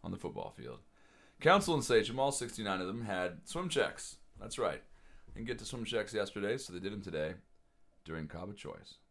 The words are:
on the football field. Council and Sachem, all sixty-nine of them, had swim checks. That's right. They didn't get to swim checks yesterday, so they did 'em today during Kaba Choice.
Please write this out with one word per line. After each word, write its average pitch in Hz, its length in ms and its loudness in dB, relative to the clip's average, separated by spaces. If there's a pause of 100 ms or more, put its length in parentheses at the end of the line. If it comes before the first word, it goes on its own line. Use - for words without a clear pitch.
on 87 80 -4
the 90 60 -4
football - 400 -6
field. 62 220 -12 (600)
Council 175 340 8
and 135 100 4
Sachem, 120 360 6
all 139 120 4
sixty-nine 107 500 -2
of 90 60 -2
them, 117 160 -4
had 90 440 -2
swim 175 220 -2
checks. - 480 0 (220)
That's 113 200 -8
right. 87 220 0 (460)
They - 60 -16
didn't 113 140 -8
get 120 120 -4
to 107 60 -10
swim 117 200 -4
checks 107 280 0
yesterday, 101 440 0
so - 160 -8
they 87 60 -6
did 101 140 -4
'em 101 80 -6
today 82 340 -2 (720)
during 78 220 -4
Kaba 90 260 -10
Choice. - 420 -12 (160)